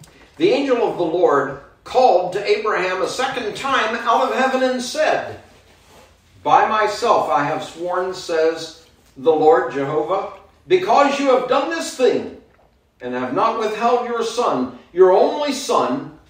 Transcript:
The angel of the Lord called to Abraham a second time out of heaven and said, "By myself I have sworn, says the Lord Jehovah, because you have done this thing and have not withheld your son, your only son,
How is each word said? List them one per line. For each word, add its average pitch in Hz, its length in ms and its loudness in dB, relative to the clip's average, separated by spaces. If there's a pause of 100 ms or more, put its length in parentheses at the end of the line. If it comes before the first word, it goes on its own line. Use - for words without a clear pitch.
(380)
The 180 140 4
angel 269 260 2
of 175 200 -2
the 175 60 0
Lord 156 560 0 (240)
called 180 480 2
to 202 180 -4
Abraham 190 520 0
a - 80 -4
second 202 480 -6
time 226 400 -2 (100)
out 240 240 2
of 226 40 -2
heaven 254 280 0
and 247 180 0
said, - 600 -2 (1000)
"By - 260 4
myself 214 600 0
I 151 140 0
have 147 180 -4
sworn, 180 520 -6
says 165 720 -2 (320)
the 156 160 2
Lord 156 400 4
Jehovah, 156 640 -4 (320)
because 226 520 2
you 277 160 2
have 247 140 -2
done 277 220 0
this - 260 -8
thing 247 420 -2 (640)
and 123 140 -8
have 123 180 -6
not 226 240 0
withheld 233 480 -2
your 233 180 -4
son, 170 540 -4 (160)
your 185 180 6
only 294 400 2
son, - 680 -4 (100)